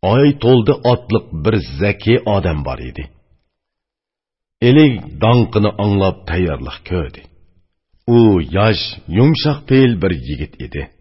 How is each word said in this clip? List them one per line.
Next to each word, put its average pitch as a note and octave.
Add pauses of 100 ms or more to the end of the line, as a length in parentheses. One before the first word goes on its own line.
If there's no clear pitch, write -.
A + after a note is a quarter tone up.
Oy B2
to'ldi A#2 (100)
otliq A2+ (100)
bir D#2+ (160)
zaki G2
odam F#2
bor C2
edi. B1+ (1600)
Aliy C3+ (220)
donqini A2
anglab G2
tayyorlik E2
ko'rdi. E2 (840)
U A#2+ (280)
yosh, G2+ (220)
yumshoq C#3+
fe'l C3
bir F#2
yigit D2
edi. - (180)